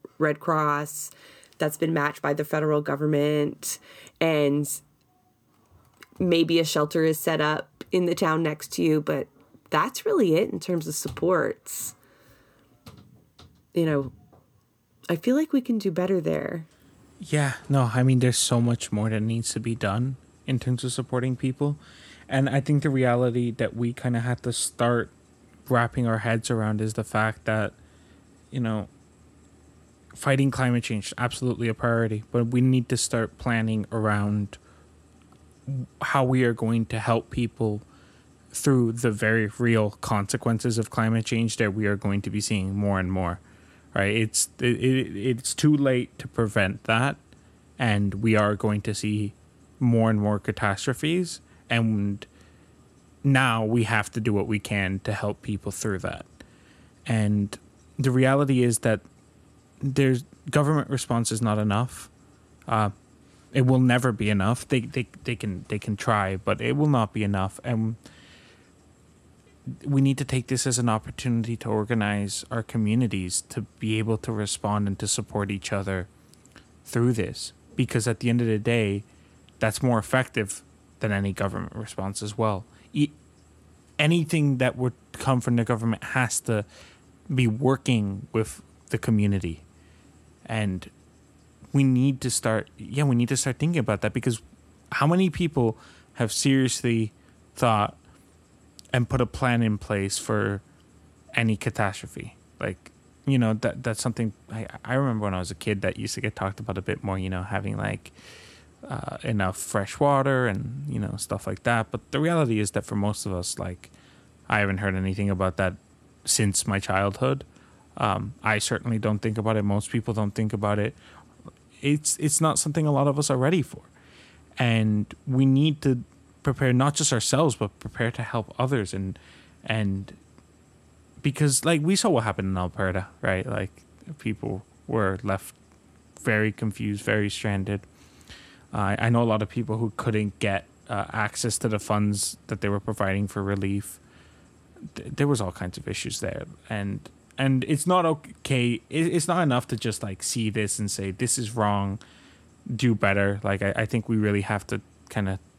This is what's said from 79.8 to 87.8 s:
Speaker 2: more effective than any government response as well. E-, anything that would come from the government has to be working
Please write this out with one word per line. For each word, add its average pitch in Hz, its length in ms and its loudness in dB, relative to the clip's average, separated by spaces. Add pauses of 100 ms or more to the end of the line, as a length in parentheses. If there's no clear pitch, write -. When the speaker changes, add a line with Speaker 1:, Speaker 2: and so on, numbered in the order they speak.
Speaker 2:
more 123 160 4
effective 113 640 0 (380)
than 110 100 0
any 98 220 0
government 95 420 -4
response 98 480 -8
as 104 140 -8
well. 107 280 0 (280)
E-, 147 180 0 (880)
anything 151 600 2
that 127 180 2
would 123 160 -2 (200)
come 131 280 0
from 120 160 2
the 117 80 2
government 113 400 0
has - 360 -2
to 107 240 0 (720)
be 127 120 4
working 113 840 0